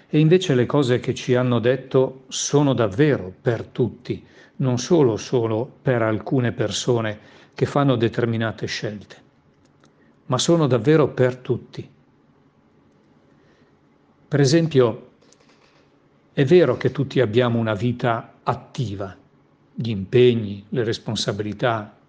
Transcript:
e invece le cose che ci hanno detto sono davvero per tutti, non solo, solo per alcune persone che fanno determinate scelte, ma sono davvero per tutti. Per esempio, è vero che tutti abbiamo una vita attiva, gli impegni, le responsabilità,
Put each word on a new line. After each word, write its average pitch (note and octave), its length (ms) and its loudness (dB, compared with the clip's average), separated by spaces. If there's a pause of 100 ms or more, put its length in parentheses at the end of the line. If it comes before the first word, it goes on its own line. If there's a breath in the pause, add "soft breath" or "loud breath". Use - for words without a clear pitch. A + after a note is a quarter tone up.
e D#3 80 0
invece D#3 380 4
le B2 100 2
cose B2+ 340 0
che - 140 -6
ci - 220 -2
hanno B2 240 0
detto C3 680 0
sono C#3+ 460 0
davvero A2 640 0
per A2 260 -4
tutti, - 600 -6 (320 loud breath)
non B2 220 -2
solo, C3+ 360 2
solo A2+ 560 -2 (100)
per A#2+ 200 0
alcune A2+ 520 -2
persone G#2+ 640 -4 (340 loud breath)
che - 140 -4
fanno C#3 280 2
determinate A2+ 680 -2
scelte, G#2 500 -10 (1120 soft breath)
ma B2+ 140 -2
sono E3+ 260 2
davvero B2+ 440 2
per B2+ 260 0
tutti. - 520 -8 (2500 soft breath)
Per C#3+ 120 0
esempio, C#3 720 2 (1200 soft breath)
è D3+ 120 2
vero D3+ 320 4
che C#3 140 -2
tutti C#3+ 280 -4
abbiamo A#2+ 400 2
una A2 160 0
vita A#2+ 640 -4
attiva, G2+ 720 -8 (580)
gli A#2 160 -6
impegni, G#2+ 800 0
le B2 140 -4
responsabilità, G#2+ 1120 -6 (120)